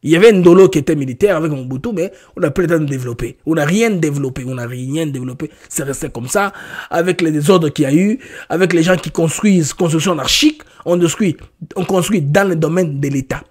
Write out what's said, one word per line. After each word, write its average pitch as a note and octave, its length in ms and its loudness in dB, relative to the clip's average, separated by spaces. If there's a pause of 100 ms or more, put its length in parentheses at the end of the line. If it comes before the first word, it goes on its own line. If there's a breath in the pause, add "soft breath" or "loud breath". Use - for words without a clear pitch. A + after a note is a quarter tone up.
Il D3+ 100 0
y E3+ 40 4
avait G#3+ 160 8
Ndolo F3+ 360 6
qui E3+ 100 0
était D#3 160 0
militaire D3+ 420 0
avec D#3 140 -2
Mobutu, C3 420 -6
mais F#3 180 -4 (240 loud breath)
on - 60 -12
n'a - 100 0
pas F#3 120 -2
le E3 60 0
temps E3 100 2
de D#3 60 0
développer. B2 600 -8
On D#3+ 100 0
n'a D3+ 100 0
rien A3 260 0
développé, C#3+ 560 -4
on C3 80 -8
n'a A#2+ 120 -8
rien C3 400 -6
développé. C3 440 -8 (180 loud breath)
C'est - 140 -8
resté C#3 260 -8
comme - 200 -10
ça, G3 240 -2 (360 loud breath)
avec F3 320 -2
les D#3+ 120 0
désordres D#3 380 2
qu'il D3+ 120 -2
y C3+ 40 2
a C3+ 60 0
eu, G3 260 2 (300 loud breath)
avec E3+ 240 0
les E3 100 4
gens F3+ 140 2
qui D#3+ 140 -8
construisent, E3 640 0
construction E3 380 0
anarchique, - 500 0 (240 loud breath)
on F3 120 2
construit, E3+ 380 0 (400)
on F#3 80 -2
construit F#3 380 0
dans F#3+ 260 2
le F3 80 0
domaine D#3+ 420 -2
de C#3+ 100 -4
l'État. C3+ 420 -6